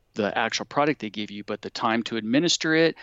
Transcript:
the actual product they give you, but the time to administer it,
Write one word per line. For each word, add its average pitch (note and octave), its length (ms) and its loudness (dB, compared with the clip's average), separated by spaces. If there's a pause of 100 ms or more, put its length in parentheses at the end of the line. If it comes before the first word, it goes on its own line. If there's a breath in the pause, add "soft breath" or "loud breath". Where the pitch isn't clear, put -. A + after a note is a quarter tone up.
(140)
the G#2 240 0
actual A2+ 260 -2
product D3 380 0
they G#2+ 80 -6
give G#2 220 -8
you, G2+ 120 -10
but G#2 180 -6
the G#2 80 -8
time A#2 340 0
to A#2 120 -6
administer C#3+ 580 0
it, D#3+ 300 4